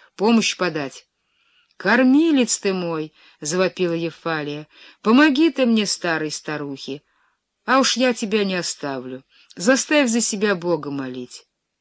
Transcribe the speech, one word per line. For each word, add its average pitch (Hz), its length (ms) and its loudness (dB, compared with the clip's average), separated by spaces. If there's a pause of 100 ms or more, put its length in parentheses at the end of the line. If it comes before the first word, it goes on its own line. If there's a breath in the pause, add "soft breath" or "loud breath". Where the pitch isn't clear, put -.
(160 soft breath)
помощь 220 400 2
подать». 156 500 -6 (720)
«Кормилец 262 800 4
ты 196 140 -2
мой!» — 165 400 -6 (280 soft breath)
завопила 180 520 0
Ефалия. 156 760 -6 (360 loud breath)
«Помоги 285 480 4
ты 262 160 0
мне, 220 200 2
старой 156 440 -4
старухе, 143 720 -10 (640)
а 247 120 2
уж - 180 0
я 247 180 2
тебя 208 300 -2
не 190 100 -2
оставлю. 135 680 -8 (320 soft breath)
Заставь 262 540 2
за 226 120 0
себя 208 340 0
Бога 160 360 -2
молить». 127 560 -10 (340)